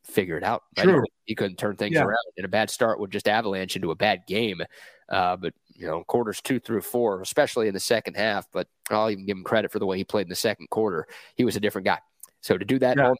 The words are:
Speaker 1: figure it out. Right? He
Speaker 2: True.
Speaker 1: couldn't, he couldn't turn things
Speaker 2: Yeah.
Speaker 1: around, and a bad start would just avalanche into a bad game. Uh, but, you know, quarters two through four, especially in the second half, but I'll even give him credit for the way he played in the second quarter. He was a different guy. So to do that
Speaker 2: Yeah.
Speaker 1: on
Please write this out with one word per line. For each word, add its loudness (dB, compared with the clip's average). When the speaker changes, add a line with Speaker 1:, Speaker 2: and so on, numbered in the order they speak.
Speaker 1:
figure -2
it -6
out. -2
Right? 2
He 8
Speaker 2:
True. 8
Speaker 1:
couldn't, -4
he -6
couldn't -4
turn -2
things -2
Speaker 2:
Yeah. 4
Speaker 1:
around, 0
and -8
a -8
bad 0
start 0
would -6
just -4
avalanche 0
into -2
a -4
bad 2
game. -2
Uh, 2
but, -6
you -14
know, -4
quarters 2
two -2
through -2
four, 0
especially 0
in -2
the -4
second 0
half, -2
but -4
I'll 2
even -6
give -2
him -14
credit 0
for 0
the 4
way 0
he 0
played -2
in -10
the -8
second -2
quarter. 0
He 2
was 2
a -6
different -2
guy. 2
So 2
to -6
do 0
that 4
Speaker 2:
Yeah. 6
Speaker 1:
on 4